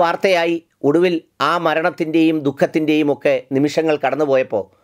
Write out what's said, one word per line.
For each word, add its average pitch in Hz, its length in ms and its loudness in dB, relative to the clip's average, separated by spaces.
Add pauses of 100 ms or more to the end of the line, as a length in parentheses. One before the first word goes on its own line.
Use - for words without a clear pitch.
വാർത്തയായി. 170 540 0 (300)
ഒടുവിൽ 170 280 2 (340)
ആ - 20 0 (140)
മരണത്തിൻ്റെയും 160 720 0 (100)
ദുഃഖത്തിൻ്റെയും 151 680 0
ഒക്കെ 143 200 0 (200)
നിമിഷങ്ങൾ 147 480 0
കടന്നുപോയപ്പോൾ 131 600 -2 (200)